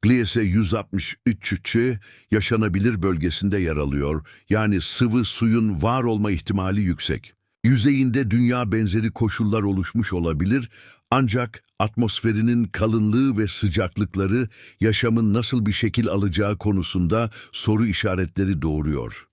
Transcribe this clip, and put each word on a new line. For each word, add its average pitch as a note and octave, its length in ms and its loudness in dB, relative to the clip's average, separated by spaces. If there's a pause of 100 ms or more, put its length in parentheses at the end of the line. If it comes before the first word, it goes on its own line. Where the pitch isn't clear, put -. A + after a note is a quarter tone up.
Gliese A#2 400 2
yüz G2 320 2
altmış G2 520 -4
üç - 380 -2
C A#2 360 0 (320)
yaşanabilir G#2+ 720 0
bölgesinde F#2 540 0
yer E2+ 180 0
alıyor, C#2+ 520 -2 (220)
yani G#2 320 2
sıvı A#2+ 440 0
suyun A2 560 0
var A#2+ 220 0
olma G#2+ 280 0
ihtimali F#2+ 500 -2
yüksek. D#2+ 520 -4 (300)
Yüzeyinde C3 680 2
dünya A#2+ 400 2
benzeri A2 400 0
koşullar A2 520 0
oluşmuş F#2+ 500 -2
olabilir, F2 560 0 (420)
ancak B2 520 0 (160)
atmosferinin A2+ 840 0
kalınlığı A2 720 0
ve G#2+ 100 0
sıcaklıkları G2 1000 -2 (300)
yaşamın A2 540 2
nasıl A#2 320 0
bir G#2+ 60 0
şekil A2+ 360 0
alacağı G2+ 500 0
konusunda G2 720 0 (220)
soru G#2+ 340 0
işaretleri F#2 760 0
doğuruyor. D2 720 -2